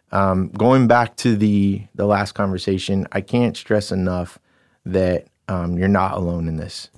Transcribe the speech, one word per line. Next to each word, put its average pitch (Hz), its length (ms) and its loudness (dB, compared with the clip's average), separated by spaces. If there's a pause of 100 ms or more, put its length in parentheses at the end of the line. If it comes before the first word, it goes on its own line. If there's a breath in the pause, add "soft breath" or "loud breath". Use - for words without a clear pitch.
(120)
um, 95 380 0
going 120 380 4
back 120 300 4
to 117 180 2
the, 101 480 2 (120)
the 101 100 0
last 101 280 2
conversation, 95 800 -2
I 98 100 -4
can't 120 360 -2
stress - 340 -2
enough 90 480 -4 (460)
that, 92 420 0 (200)
um, 87 300 -4
you're 92 100 0
not 95 260 2
alone 85 340 -4
in 80 100 -6
this, - 400 -12